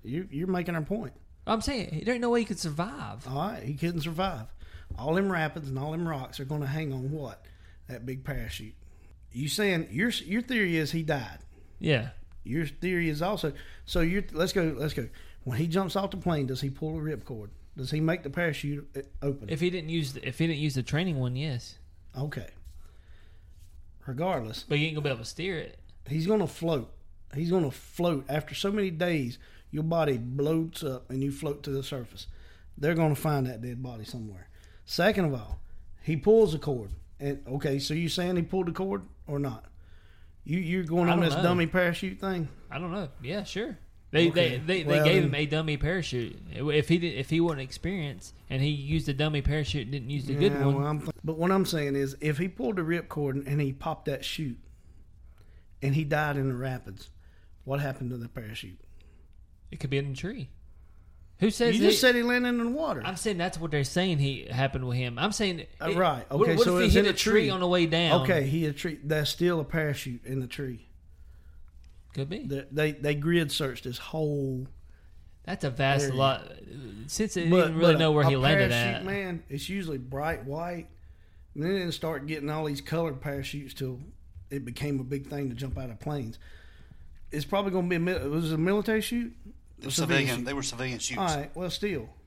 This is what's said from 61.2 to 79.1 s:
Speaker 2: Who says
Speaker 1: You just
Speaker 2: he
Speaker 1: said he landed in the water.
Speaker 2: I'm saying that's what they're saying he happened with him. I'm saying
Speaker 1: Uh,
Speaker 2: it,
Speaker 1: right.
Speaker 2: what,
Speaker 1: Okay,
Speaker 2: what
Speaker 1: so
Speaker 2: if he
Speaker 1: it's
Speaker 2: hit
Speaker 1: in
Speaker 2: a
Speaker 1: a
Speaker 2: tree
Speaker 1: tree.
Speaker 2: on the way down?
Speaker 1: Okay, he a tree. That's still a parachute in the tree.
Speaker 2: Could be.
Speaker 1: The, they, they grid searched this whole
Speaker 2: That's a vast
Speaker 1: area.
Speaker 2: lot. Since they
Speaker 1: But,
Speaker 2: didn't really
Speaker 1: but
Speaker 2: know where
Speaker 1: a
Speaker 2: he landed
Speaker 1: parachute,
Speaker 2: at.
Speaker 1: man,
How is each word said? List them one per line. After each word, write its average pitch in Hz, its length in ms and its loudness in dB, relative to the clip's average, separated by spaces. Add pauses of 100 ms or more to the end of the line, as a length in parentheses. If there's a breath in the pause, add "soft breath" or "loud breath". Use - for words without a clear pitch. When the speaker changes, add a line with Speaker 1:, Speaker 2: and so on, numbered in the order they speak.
Speaker 2:
Who 208 120 6
says 233 240 4
Speaker 1:
You 233 120 6
just - 100 8
Speaker 2:
he 262 100 6
Speaker 1:
said 247 80 8
he 240 80 4
landed 247 260 4
in 240 80 2
the 233 120 2
water. 254 360 -2
Speaker 2:
I'm 185 120 -2
saying 202 200 -2
that's 175 220 -2
what 160 100 -4
they're 147 140 2
saying 175 340 2
he 139 320 0
happened 127 380 0
with 123 100 0
him. 123 220 -2
I'm 202 140 2
saying 185 320 0 (140)
Speaker 1:
Uh, 165 120 0
Speaker 2:
it, 165 60 2
Speaker 1:
right. 156 340 2
Speaker 2:
what, 143 100 4
Speaker 1:
Okay, 165 140 8
Speaker 2:
what 240 100 6
Speaker 1:
so 180 120 6
Speaker 2:
if - 20 6
he - 60 6
Speaker 1:
it's 208 100 8
Speaker 2:
hit 196 60 12
Speaker 1:
in 208 60 6
Speaker 2:
a - 20 6
Speaker 1:
a 185 40 2
Speaker 2:
tree - 180 2
Speaker 1:
tree. 214 200 8
Speaker 2:
on 185 80 0
the 180 80 2
way 175 180 6
down? 160 360 6
Speaker 1:
Okay, 143 260 4
he 156 180 2
a 147 80 0
tree. 156 300 -6
That's 151 260 2
still 175 300 2
a 143 40 -2
parachute 135 640 -2
in 131 140 -4
the 127 80 -4
tree. 123 400 -8 (1300 soft breath)
Speaker 2:
Could 139 140 -4
be. 208 100 -6
Speaker 1:
The, 139 320 -6
they, 151 220 2
they 143 200 0
grid 156 380 2
searched 131 320 -4
this 123 160 -6
whole 143 640 -2 (800 soft breath)
Speaker 2:
That's 196 200 -4
a 143 60 0
vast 139 360 4
Speaker 1:
area. 135 100 0
Speaker 2:
lot. 135 360 2 (540)
Since 202 300 -2
they 170 120 2
Speaker 1:
But, 175 180 10
Speaker 2:
didn't 160 120 0
really 170 160 10
Speaker 1:
but 156 60 6
Speaker 2:
know 160 140 6
where 147 120 8
Speaker 1:
a 131 40 8
Speaker 2:
he 135 60 6
landed 131 360 6
Speaker 1:
parachute, 120 300 2
Speaker 2:
at. 185 40 -6
Speaker 1:
man, 190 420 -4